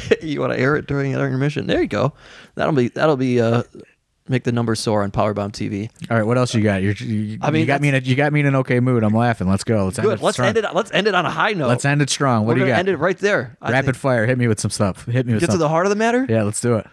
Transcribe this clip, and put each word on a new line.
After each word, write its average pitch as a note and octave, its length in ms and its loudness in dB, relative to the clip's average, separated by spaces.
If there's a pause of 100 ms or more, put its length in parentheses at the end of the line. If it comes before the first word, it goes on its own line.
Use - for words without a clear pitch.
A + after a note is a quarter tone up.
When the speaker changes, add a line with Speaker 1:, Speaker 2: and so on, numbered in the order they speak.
Speaker 1:
<laughs> - 160 2
you D3 180 -4
wanna B2+ 160 -2
air C3 220 2
it - 100 -6
during C#3 240 -4
intermission? C3+ 560 -2
There E4+ 140 0
you C#4+ 60 0
go. B2+ 260 -2 (420)
That'll D#3 180 0
be, B2 140 2
that'll C#3+ 300 0
be, B2 240 0
uh, A#2 220 2 (680)
make B2+ 160 -2
the B2 80 0
numbers A#2 260 0
soar G#2 240 0
on G2 80 -4
Powerbomb G#2 400 -2
T G#2+ 160 -8
V. G#2 220 -6 (200)
Speaker 2:
All A#2 80 0
right, G#2+ 80 2
what A#2+ 120 0
else B2+ 180 0
you G#2+ 80 2
got? G2+ 180 0
You're, G2+ 120 0
you, G#2+ 480 -6
Speaker 1:
I D3 100 -2
mean, D#3 80 0
Speaker 2:
you C3+ 80 2
got C#3 140 0
me D3 80 2
in C#3 60 2
a, - 40 2
Speaker 1:
that's B2+ 80 -4
Speaker 2:
you B2+ 80 2
got C#3+ 160 2
me D3 80 2
in D3 60 2
an C#3 100 2
okay B2+ 240 2
mood. B2 240 2
I'm G#2+ 100 2
laughing. A2+ 360 2
Let's G2 160 0
go. G#2+ 200 0
Let's F#2 140 -4
end - 80 0
Speaker 1:
Good. A2 120 0
Speaker 2:
it C3 40 -6
Speaker 1:
Let's G3 140 0
Speaker 2:
strong. B2+ 120 2
Speaker 1:
end G#3+ 80 0
it. G#3+ 160 0
Let's G3+ 180 -2
end G3 160 0
it G3 80 0
on F3 100 2
a C3+ 40 -2
high E3 240 0
note. D#3 140 -2
Speaker 2:
Let's A#2+ 160 0
end C#3+ 180 2
it C#3 80 2
strong. A#2+ 360 2
What A2+ 40 0
Speaker 1:
We're A#2+ 60 2
Speaker 2:
do C3 60 2
you B2+ 60 2
Speaker 1:
gonna C3 60 2
Speaker 2:
got? A2+ 60 2
Speaker 1:
end F#3 100 0
it F3+ 80 0
right F3+ 200 0
there, D#3 440 -2
I C3+ 100 -4
Speaker 2:
Rapid C3 160 2
Speaker 1:
think. B2+ 100 -4
Speaker 2:
fire. B2 280 0
Hit B2 120 0
me B2 100 2
with A2 140 2
some G#2 100 -2
stuff. - 340 -2
Hit A#2+ 200 -2
me A#2+ 80 0
with G#2+ 80 0
Speaker 1:
Get E3+ 60 2
to - 60 0
Speaker 2:
something. F3+ 60 2
Speaker 1:
the D3+ 100 2
heart E3 160 2
of G3+ 40 2
the G#3 80 2
matter? A#3+ 320 0
Speaker 2:
Yeah, A2+ 140 2
let's G#2 180 -2
do A#2+ 140 2
it. G2+ 180 -4